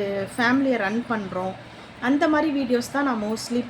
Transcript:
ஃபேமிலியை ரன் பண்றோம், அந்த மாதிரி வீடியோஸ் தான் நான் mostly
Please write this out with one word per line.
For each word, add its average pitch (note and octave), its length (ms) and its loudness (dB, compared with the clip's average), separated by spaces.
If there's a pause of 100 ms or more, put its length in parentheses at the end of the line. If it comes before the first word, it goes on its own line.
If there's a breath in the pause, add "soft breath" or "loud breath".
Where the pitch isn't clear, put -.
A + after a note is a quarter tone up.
(300)
ஃபேமிலியை C4 480 2
ரன் G#3+ 320 0
பண்றோம், F#3+ 440 -4 (480 loud breath)
அந்த C#4+ 260 4
மாதிரி D4+ 240 4
வீடியோஸ் B3 400 0
தான் C#4 120 0
நான் A#3 200 0
mostly A3+ 460 -2